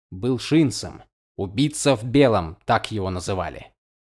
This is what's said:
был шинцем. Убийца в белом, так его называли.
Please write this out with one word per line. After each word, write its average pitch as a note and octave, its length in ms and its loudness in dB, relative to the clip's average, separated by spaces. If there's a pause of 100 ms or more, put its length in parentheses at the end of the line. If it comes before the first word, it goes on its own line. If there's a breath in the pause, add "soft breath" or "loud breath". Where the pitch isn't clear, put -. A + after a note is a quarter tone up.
(100)
был A#2 280 -2
шинцем. D3 640 0 (340)
Убийца B2+ 600 0
в A2 80 -6
белом, A2+ 640 2
так A2+ 240 0
его G2 180 -4
называли. F2+ 600 -6 (360)